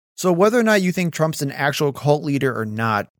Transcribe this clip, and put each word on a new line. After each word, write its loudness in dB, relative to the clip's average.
So 0
whether 4
or 2
not 4
you 0
think -2
Trump's -2
an -4
actual -2
cult 0
leader -2
or -4
not, -2